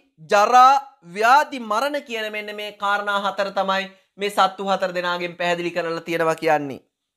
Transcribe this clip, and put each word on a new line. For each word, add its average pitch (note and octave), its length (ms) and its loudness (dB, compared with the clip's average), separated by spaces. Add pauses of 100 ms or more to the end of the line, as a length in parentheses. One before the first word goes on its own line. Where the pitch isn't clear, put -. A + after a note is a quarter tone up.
(240)
ජරා, B3 580 6 (240)
ව්‍යාධි, B3 540 2
මරණ B3 440 -4
කියන A3 280 -8
මෙන්න G#3 240 -10
මේ G#3 180 -10
කාරණා G3+ 480 -2
හතර G3 300 -4
තමයි F#3+ 380 -2 (240)
මේ G3+ 160 -6
සත්තු G3 380 0
හතර F#3+ 260 -2
දෙනාගෙන් F3 420 -4
පැහැදිලි F3 360 -2
කරලා E3 300 -4
තියෙනවා E3 340 -2
කියන්නේ. D3 440 -2 (380)